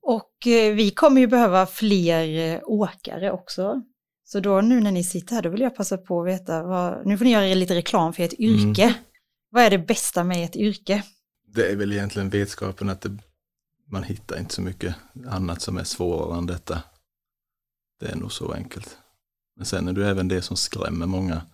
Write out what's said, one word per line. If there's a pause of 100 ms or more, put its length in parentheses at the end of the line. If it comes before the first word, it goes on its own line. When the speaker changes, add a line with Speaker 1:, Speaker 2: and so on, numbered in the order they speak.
Speaker 1:
Och,
eh,
vi
kommer
ju
behöva
fler,
eh,
åkare
också. (420)
Så
då
nu
när
ni
sitter
här,
då
vill
jag
passa
på
att
veta
vad,
nu
får
ni
göra
lite
reklam
för
ert
Speaker 2:
Mm. (180)
Speaker 1:
yrke. (540)
Vad
är
det
bästa
med
ert
yrke? (520)
Speaker 2:
Det
är
väl
egentligen
vetskapen
att
det, (720)
man
hittar
inte
så
mycket (340)
annat
som
är
svårare
än
detta. (1160)
Det
är
nog
så
enkelt. (580)
Men
sen
är
det
även
det
som
skrämmer
många. (120)